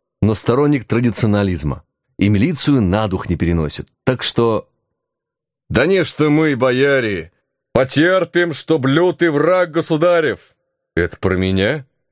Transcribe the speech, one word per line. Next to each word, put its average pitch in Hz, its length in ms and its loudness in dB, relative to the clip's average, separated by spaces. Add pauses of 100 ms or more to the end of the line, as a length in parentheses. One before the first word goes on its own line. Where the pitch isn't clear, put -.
(220)
но 104 120 2
сторонник 135 500 0
традиционализма 101 1000 -2 (340)
и 101 100 2
милицию 135 520 2
на 104 280 0
дух 90 200 -6
не 85 80 -2
переносит. 82 520 -4 (160)
Так 127 180 -2
что 113 480 -2 (1000)
«Да 131 180 2
не 185 180 2
ж - 80 -6
ты 151 180 0
мы, 151 260 2
бояре, 123 760 0 (400)
потерпим, 170 840 0
чтоб 147 320 -2
лютый 165 440 2
враг 165 420 0
государев». 160 840 0 (400)
Это 87 240 -4
про 92 180 -2
меня? 95 480 -2 (280)